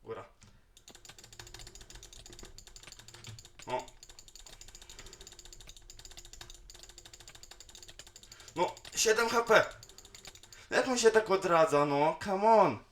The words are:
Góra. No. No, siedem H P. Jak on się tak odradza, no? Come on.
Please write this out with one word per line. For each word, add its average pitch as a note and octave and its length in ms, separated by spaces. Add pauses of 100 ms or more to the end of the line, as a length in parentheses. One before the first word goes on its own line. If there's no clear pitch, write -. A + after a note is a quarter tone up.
Góra. A2 220 (3500)
No. B2+ 180 (4000)
No, E3+ 200 (200)
siedem A3+ 340
H A3+ 120
P. G#3+ 240 (1040)
Jak B3+ 180
on B3 100
się A3+ 140
tak A3 180
odradza, E3 560
no? D3 380
Come G3+ 240
on. F#3+ 440